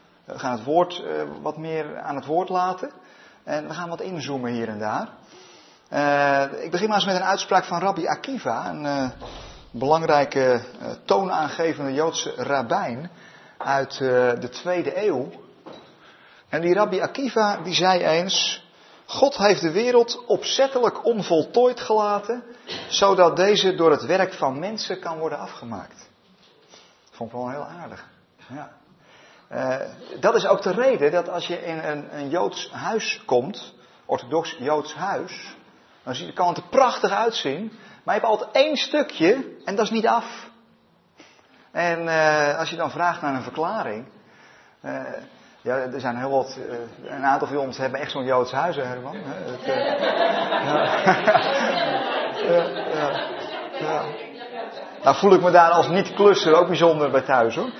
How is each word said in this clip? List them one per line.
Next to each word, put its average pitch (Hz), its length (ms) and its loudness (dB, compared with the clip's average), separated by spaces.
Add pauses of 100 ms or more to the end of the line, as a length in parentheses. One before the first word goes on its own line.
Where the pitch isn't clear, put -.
(240)
We - 140 -14
gaan 127 140 -4
het 113 120 -8
woord, 170 380 0
eh, 156 200 -4 (200)
wat 151 140 -6
meer 156 420 -8
aan 147 160 -8
het 135 120 -8
woord 170 220 -2
laten. 185 420 -2 (540)
En 151 240 -6
we 156 60 -10
gaan 170 140 -10
wat 165 120 -10
inzoomen 139 520 -6
hier 113 160 -4
en 107 100 -8
daar. 117 300 -4 (800)
Eh, 143 760 2
ik 165 60 -8
begin 180 180 0
maar 214 80 0
eens 185 100 2
met 190 80 0
een 180 80 -2
uitspraak 190 420 2
van 175 160 -4
Rabbi 190 260 0
Akiva. 175 640 -4
Een, 151 160 -8
eh, 135 240 -2 (600)
belangrijke, 147 680 2 (400)
eh, 117 100 -10 (140)
toonaangevende 165 880 0
Joodse 156 440 -2
rabbijn 135 760 -2 (480)
uit, 135 340 -2
eh, - 60 -12 (420)
de 120 80 -8
tweede 175 580 -2
eeuw. 143 240 0 (1160)
En 151 120 -4
die 175 140 2
Rabbi 190 260 2
Akiva, 214 600 0
die 165 120 -8
zei 180 300 4
eens: 170 640 0 (360)
"God - 320 2
heeft 196 240 4
de 165 120 0
wereld 233 540 4
opzettelijk 247 800 2
onvoltooid 233 760 2
gelaten, 214 600 0 (460)
zodat 180 480 6
deze 185 380 4
door 160 160 6
het 123 160 2
werk 185 260 2
van 135 260 -2
mensen 196 420 -8
kan 165 180 -8
worden 151 200 -4
afgemaakt." - 680 -14 (1040)
Vond 113 200 -12
ik 123 60 -14
wel 123 140 -8
heel 147 160 -10
aardig. 160 420 -18 (400)
Ja. 139 260 -16 (760)
Eh, 131 320 -4 (400)
dat 208 140 4
is 196 120 2
ook 190 160 4
de 185 100 0
reden 196 380 2
dat 175 180 0
als 175 180 -6
je - 180 -6
in 160 140 -8
een, 151 400 -8
een 143 100 -8
Joods 180 420 -4
huis 175 540 -6
komt, 127 500 -2 (300)
orthodox 135 540 -4
Joods 147 360 -2
huis, 170 600 -8 (480)
dan 127 120 -8
zie 175 120 -10
je, 156 60 -14
kan 180 160 2
het 170 80 -2
er 175 140 -12
prachtig 240 400 4
uitzien, 208 640 -2 (320)
maar 175 100 0
je 220 60 0
hebt 220 120 2
altijd - 180 -2
één 285 260 4
stukje - 880 2
en 196 120 -4
dat 214 80 2
is 190 60 -4
niet 220 160 0
af. - 420 -2 (1200)
En, 170 360 -2
eh, 151 500 4
als 160 120 -4
je 165 60 -8
dan 160 140 -2
vraagt 170 320 -2
naar 143 120 -2
een 127 80 -4
verklaring, 143 640 -6 (720)
eh, 135 220 -10 (580)
ja, 123 160 -2
er 127 240 -6
zijn 120 160 -4
heel 131 140 -4
wat, 131 280 0 (100)
eh, 120 460 -12
een 139 100 -8
aantal 139 240 2
van 135 80 -4
ons 131 200 -4
hebben 131 240 -4
echt 143 100 -8
zo'n 135 140 -6
Joods 127 280 2
huis, 151 240 -2
hè, 139 60 -4
Herman? 127 340 -8
Hè, 139 360 -10
het, 123 100 -12
eh, - 380 -2 (640)
ja. - 1400 2
<laughs> - 80 -4 (220)
Ja, 170 260 2 (300)
ja, 147 200 -2 (640)
ja. 156 260 -4 (960)
Nou 135 140 6
voel 196 180 8
ik 165 60 8
me 175 100 4
daar 170 200 10
als 170 180 4
niet-klusser 185 680 6
ook 175 120 6
bijzonder 156 440 4
bij 131 100 4
thuis, 120 340 2
hoor. 233 260 -4